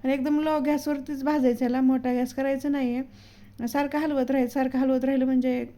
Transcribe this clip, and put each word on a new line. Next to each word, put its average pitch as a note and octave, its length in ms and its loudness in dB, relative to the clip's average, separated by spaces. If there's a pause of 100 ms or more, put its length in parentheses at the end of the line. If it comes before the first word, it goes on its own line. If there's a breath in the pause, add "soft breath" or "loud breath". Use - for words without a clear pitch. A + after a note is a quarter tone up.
आणि C4 100 2
एकदम D4 260 0
लो D#4 200 0
गॅसवरतीच D4 640 -2
भाजायचं C4 420 2
याला, B3 160 0
मोठा B3+ 320 2
गॅस B3+ 200 -2
करायचा C4+ 360 -2
नाही C4 260 -2
आहे. - 720 -10
सारखं C#4+ 320 -2
हलवत C#4 320 0
राहायचं. B3+ 220 0
सारखं C4 260 0
हलवत C4 260 2
राहिलं C4 200 2
म्हणजे B3+ 400 0 (120)